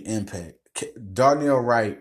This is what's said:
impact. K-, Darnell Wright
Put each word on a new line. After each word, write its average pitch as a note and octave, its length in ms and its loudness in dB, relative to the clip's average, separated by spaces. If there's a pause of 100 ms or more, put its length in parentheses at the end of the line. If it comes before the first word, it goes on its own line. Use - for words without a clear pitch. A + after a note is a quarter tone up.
impact. G2 460 -6 (200)
K-, - 200 -10 (180)
Darnell C#3 480 4
Wright A#2 420 0